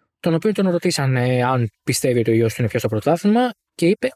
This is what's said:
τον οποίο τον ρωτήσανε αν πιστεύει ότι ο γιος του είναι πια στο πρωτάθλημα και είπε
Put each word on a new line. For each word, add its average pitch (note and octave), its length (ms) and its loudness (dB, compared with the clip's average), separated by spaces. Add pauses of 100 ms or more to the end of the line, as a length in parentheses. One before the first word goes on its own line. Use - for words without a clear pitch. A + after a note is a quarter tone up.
(200)
τον E3 140 -2
οποίο E3 180 0
τον F#3+ 180 0
ρωτήσανε C3 760 0
αν B2 260 0 (140)
πιστεύει B2 360 0
ότι A2+ 120 0
ο - 20 4
γιος A2+ 200 2
του - 80 -6
είναι A2+ 80 0
πια A#2+ 100 -2
στο - 80 -2
πρωτάθλημα G3+ 640 0 (240)
και E3+ 120 0
είπε G#3+ 280 0